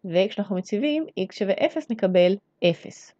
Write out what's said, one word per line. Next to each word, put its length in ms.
וכשאנחנו 500
מציבים 500
x 160
שווה 180
אפס, 240
נקבל 460
אפס. 500